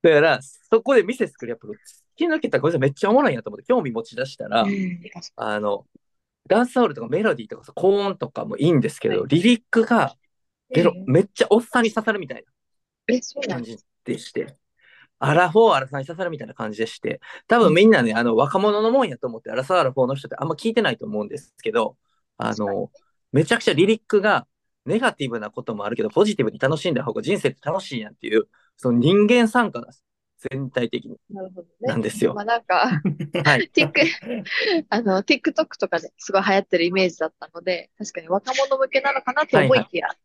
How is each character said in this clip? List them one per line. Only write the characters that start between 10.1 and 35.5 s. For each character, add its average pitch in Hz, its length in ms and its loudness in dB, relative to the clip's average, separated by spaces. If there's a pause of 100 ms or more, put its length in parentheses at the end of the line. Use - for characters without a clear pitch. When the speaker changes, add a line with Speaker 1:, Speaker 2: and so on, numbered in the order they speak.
Speaker 1:
ベ 170 80 4
ロ、 - 140 4
Speaker 2:
え 180 40 -16
え。 190 60 -14
Speaker 1:
め 139 140 6
っ - 120 2
ち - 120 0
ゃ - 60 0
お 214 80 6
っ - 20 4
さ 247 200 0
ん 233 40 4
に 220 80 0
刺 220 120 -2
さ 220 80 0
る 208 60 -2
み 170 80 -8
た 127 120 -12
い - 40 -20
な - 720 -8
Speaker 2:
え、 254 60 0
そ - 240 -14
う - 40 -6
な 135 100 -6
ん 120 40 -8
で 110 140 -14
す - 80 -20
か？ - 0 -
Speaker 1:
感 - 300 -10
じ - 0 -
で - 40 -8
し - 140 -18
て。 - 240 -8 (600)
ア 143 160 0
ラ 175 160 4
フ 185 80 4
ォ 226 140 6
ー、 - 20 4
ア 135 60 2
ラ 135 80 -10
サ 143 80 -10
ー 139 40 -4
に 135 60 -10
刺 160 100 -14
さ 185 80 -8
る 170 60 -4
み 151 80 -10
た 120 60 -12
い - 20 -16
な 113 80 -20
感 110 180 -8
じ 104 60 -12
で 113 80 -2
し - 140 -16
て。 - 200 -8 (280)
多 233 100 4
分 175 160 6
み 190 100 6
ん 220 60 10
な 160 120 6
ね、 110 100 0
Speaker 2:
う - 20 -4
ん。 - 40 0
Speaker 1:
あ 120 60 0
の、 117 120 2
若 143 220 2
者 208 240 2
の 226 80 2
も 262 120 2
ん 208 60 0
や 123 100 -10
と 135 80 -8
思 113 120 -10
っ - 40 -20
て、 110 80 -16
ア 110 60 -10
ラ 135 80 -4
サ 185 100 -2
ー、 180 60 4
ア 151 40 2
ラ 127 80 0
フ 135 80 -2
ォ 127 40 4
ー - 20 2
の 135 80 -2
人 139 140 -12
っ - 20 -12
て - 80 -10
あ 139 60 -4
ん 160 40 -6
ま 165 60 -2
聞 226 160 -2
い 220 40 -6
て 233 60 2
な 180 100 0
い 113 60 -4
と - 100 -14
思 107 140 -6
う - 40 -4
ん - 40 -10
で 147 100 -12
す - 220 -20
け 110 120 -6
ど、 113 240 0 (400)
あ 113 140 -4
の、 107 40 -4
Speaker 2:
確 107 120 -4
か 98 60 -4
に。 101 160 -6 (440)
Speaker 1:
め 151 120 2
ち - 80 -2
ゃ 220 60 0
く - 40 -8
ち - 80 2
ゃ 165 40 0
リ 170 120 4
リ 220 100 2
ッ - 100 -18
ク 208 140 2
が、 190 260 0 (400)
ネ 185 140 -2
ガ 247 120 0
テ 139 140 -6
ィ 120 40 -6
ブ 117 80 -6
な 107 120 -10
こ - 120 -14
と 113 120 -8
も 104 100 -8
あ 104 60 -6
る - 60 -6
け 113 60 -4
ど、 107 60 -2
ポ 202 160 2
ジ 208 100 -2
テ 127 100 0
ィ - 20 0
ブ - 40 -2
に - 80 -16
楽 147 200 0
し 180 120 -4
ん 139 40 -2
だ 160 80 -2
方 127 100 -6
が - 80 -6
人 175 180 -2
生 139 120 0
っ - 20 -14
て - 100 -18
楽 180 200 -6
し 127 160 -10
い - 20 -8
や 104 100 -12
ん - 40 -20
っ - 20 -20
て - 100 -14
い 110 120 -4
う、 107 100 -2 (280)
そ 127 140 -4
の 120 80 2
人 190 300 4
間 240 200 4
参 226 220 0
加 120 100 -10
が - 80 -18 (640)
全 135 200 -6
体 120 180 -2
的 - 180 -6
に - 120 -16 (120)
Speaker 2:
な 196 120 -12
る 190 80 -14
ほ 185 120 -20
ど - 0 -
ね。 170 60 -20 (120)
Speaker 1:
な 247 160 -2
ん - 40 -2
で - 100 -4
す - 140 -4
よ。 - 80 2
Speaker 2:
ま 208 100 -8
あ、 - 20 -8
な 233 140 0
ん - 60 -8
か、 185 240 2 (560)
Speaker 1:
は 143 120 4
い。 - 120 -2
Speaker 2:
<laughs> - 60 -20
テ 294 120 2
ィ - 40 -6
ッ - 20 -20
ク-、 302 80 0 (880)
あ 226 140 -2
の、 196 220 0
TikTok - 540 -2